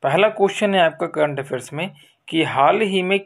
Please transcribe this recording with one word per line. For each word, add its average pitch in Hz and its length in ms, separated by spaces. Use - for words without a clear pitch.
पहला 170 260
क्वेश्चन 202 460
है 190 60
आपका 160 260
करंट 147 320
अफेयर्स 127 340
में 170 180
कि 160 140
हाल 143 380
ही 196 200
में 190 240